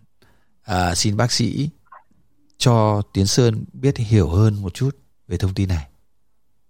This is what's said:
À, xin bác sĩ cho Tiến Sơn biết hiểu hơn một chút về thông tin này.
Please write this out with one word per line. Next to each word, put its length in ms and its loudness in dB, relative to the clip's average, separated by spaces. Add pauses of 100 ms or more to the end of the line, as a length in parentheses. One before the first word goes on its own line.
(640)
À, 320 -2
xin 220 -2
bác 160 -2
sĩ 360 -4 (920)
cho 440 2 (100)
Tiến 140 2
Sơn 460 0
biết 240 -2
hiểu 320 2
hơn 340 2
một 120 -8
chút 160 -4 (380)
về 80 -6
thông 180 -4
tin 140 -2
này. 180 -4 (840)